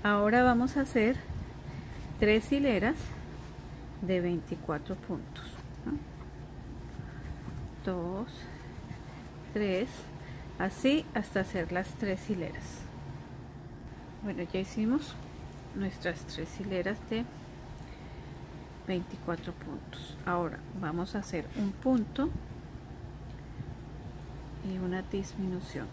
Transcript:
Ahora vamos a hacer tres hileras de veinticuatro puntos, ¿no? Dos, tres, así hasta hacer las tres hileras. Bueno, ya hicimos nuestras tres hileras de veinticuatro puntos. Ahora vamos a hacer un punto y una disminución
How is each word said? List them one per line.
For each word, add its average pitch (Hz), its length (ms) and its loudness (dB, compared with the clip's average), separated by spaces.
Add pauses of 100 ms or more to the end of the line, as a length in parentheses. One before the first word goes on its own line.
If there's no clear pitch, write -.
Ahora 208 400 10
vamos 247 340 8
a 277 40 6
hacer 254 360 6 (1000)
tres 214 320 8
hileras 277 460 6 (1040)
de 180 200 6
veinticuatro 165 760 0
puntos, - 500 -6 (400)
¿no? 277 80 0 (1900)
Dos, 185 440 0 (1300)
tres, 208 360 4 (680)
así 269 440 6 (120)
hasta 208 240 2
hacer 185 320 2
las 180 240 4
tres 196 340 0
hileras. - 520 -2 (1400)
Bueno, 196 200 0
ya 175 160 2
hicimos 226 560 4 (600)
nuestras 180 500 0
tres - 340 -6
hileras 190 380 0 (120)
de 226 160 2 (1600)
veinticuatro 175 680 -2
puntos. - 640 -8 (120)
Ahora 175 320 2 (200)
vamos 175 360 0
a 208 40 2
hacer 175 280 -2 (100)
un 196 140 2
punto 262 580 2 (2500)
y 185 120 -2
una 180 240 0
disminución 185 880 -2